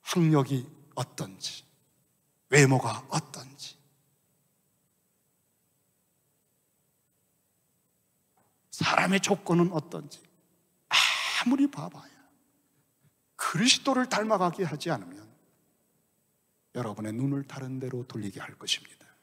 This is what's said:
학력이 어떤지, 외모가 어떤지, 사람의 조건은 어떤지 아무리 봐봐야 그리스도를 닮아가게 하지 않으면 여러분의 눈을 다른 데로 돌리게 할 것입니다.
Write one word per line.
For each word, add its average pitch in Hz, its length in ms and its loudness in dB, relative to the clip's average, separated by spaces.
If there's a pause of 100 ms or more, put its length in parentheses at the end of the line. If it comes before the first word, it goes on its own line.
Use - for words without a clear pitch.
학력이 139 640 4 (300)
어떤지, - 680 -10 (840)
외모가 131 600 4
어떤지, - 720 -10 (4000)
사람의 185 400 2
조건은 175 540 2
어떤지 147 480 -10 (1200)
아무리 277 260 4
봐봐야 - 400 -12 (1300)
그리스도를 254 720 2
닮아가게 196 560 0
하지 151 260 -6
않으면 104 400 -6 (1500)
여러분의 107 380 -6
눈을 139 300 -2
다른 131 360 -10
데로 127 280 -8
돌리게 101 320 -10
할 - 160 -14
것입니다. - 500 -8 (160)